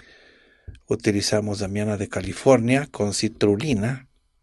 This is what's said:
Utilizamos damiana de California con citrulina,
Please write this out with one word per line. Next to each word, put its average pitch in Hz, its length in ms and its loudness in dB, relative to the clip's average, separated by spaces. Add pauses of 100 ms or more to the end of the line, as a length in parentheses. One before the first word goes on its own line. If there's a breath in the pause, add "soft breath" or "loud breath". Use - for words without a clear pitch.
(880 soft breath)
Utilizamos 104 720 0
damiana 104 380 -2
de 98 120 -4
California 123 800 2
con 104 240 -4
citrulina, 110 920 0 (360)